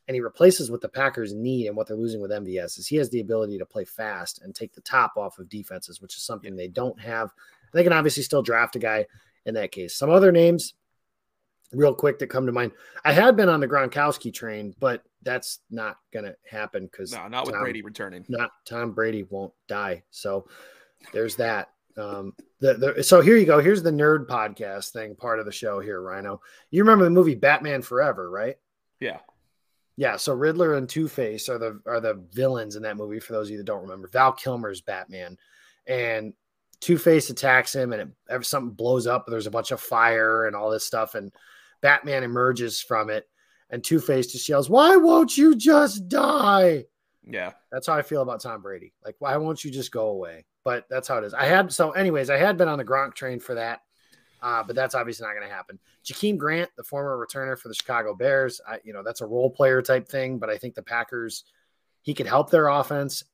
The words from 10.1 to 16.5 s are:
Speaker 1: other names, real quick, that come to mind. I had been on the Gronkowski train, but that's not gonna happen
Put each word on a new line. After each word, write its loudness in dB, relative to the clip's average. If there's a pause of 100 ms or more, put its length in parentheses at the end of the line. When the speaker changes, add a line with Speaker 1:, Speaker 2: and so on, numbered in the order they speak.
Speaker 1:
other 8
names, 4 (960)
real 4
quick, 0
that -6
come -2
to 0
mind. -2 (300)
I 4
had 8
been 6
on 4
the 0
Gronkowski -2
train, -12
but -2 (180)
that's -8 (120)
not -10 (140)
gonna -10 (100)
happen -10